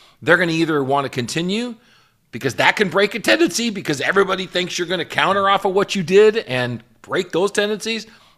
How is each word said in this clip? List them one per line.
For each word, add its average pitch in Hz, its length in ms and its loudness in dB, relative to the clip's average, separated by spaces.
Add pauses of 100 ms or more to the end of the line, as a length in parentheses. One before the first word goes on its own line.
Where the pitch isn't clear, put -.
(220)
they're 170 160 4
gonna 175 140 0
either 160 320 0
wanna 135 260 0
continue, 180 640 -4 (560)
because 123 260 -4
that 156 200 2
can 202 140 2
break 202 260 0
a 226 40 -6
tendency, 320 520 0
because 160 280 -4
everybody 185 460 0
thinks 180 320 -4
you're 220 100 -4
gonna 170 160 -4
counter 196 460 0
off 196 160 2
of 190 80 0
what 196 220 0
you 196 80 -2
did 208 340 6
and 123 460 -4 (180)
break 175 300 -4
those 196 200 0
tendencies. 214 540 -4 (320)